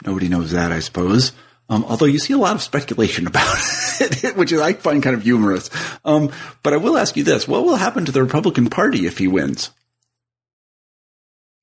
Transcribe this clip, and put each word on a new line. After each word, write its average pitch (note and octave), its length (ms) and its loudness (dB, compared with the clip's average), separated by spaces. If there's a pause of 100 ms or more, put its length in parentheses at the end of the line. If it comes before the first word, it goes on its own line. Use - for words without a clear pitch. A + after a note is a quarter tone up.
Nobody F#2 220 -2
knows E2+ 240 -2
that, E2+ 200 0
I E2 80 -2
suppose. F#2+ 520 0 (380)
Um, A2 160 0
although A#2 200 2
you C#3+ 120 4
see - 140 -2
a C#4 60 2
lot G3 160 2
of - 80 -4
speculation A2 640 -2
<laughs> E2+ 60 -6
about - 140 2 (540)
it, B3 360 -2
which F3+ 180 2
I D#3 180 2
find D3 300 0
kind C3 120 2
of A2 80 -4
humorous. G#2 460 2 (360)
Um, D3+ 260 2 (320)
but D3 100 2
I D3 60 4
will B3 180 2
ask - 200 0
you - 80 0
this. C#3+ 220 2
What - 180 0
will E4+ 120 4
happen F#3 300 -2
to C#3+ 60 -4
the C3+ 100 2
Republican C3 480 0
Party F3+ 360 0
if - 120 -6
he F#2+ 100 0
wins? C#2+ 420 -2 (1900)